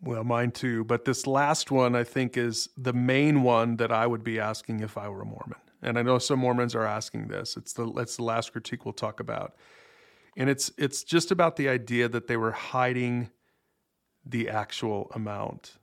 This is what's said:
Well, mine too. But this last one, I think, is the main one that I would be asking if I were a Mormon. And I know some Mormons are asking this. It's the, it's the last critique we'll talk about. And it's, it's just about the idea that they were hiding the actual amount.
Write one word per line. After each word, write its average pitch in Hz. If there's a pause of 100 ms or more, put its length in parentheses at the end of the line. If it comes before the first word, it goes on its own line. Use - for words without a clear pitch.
Well, 120
mine 120
too. 117
But 117
this 127
last 143
one, 127
I 120
think, 123
is 120
the 127
main 135
one 117
that 117
I 113
would 113
be 110
asking 110
if 107
I 104
were 101
a 104
Mormon. 107 (220)
And 120
I 120
know 127
some 135
Mormons 123
are 113
asking 107
this. 101
It's -
the, 117
it's -
the 120
last 117
critique -
we'll -
talk 110
about. - (800)
And 131
it's, 135
it's 139
just 165
about 170
the 139
idea 120
that 117
they 120
were 113
hiding 123 (960)
the 120
actual 107
amount. 104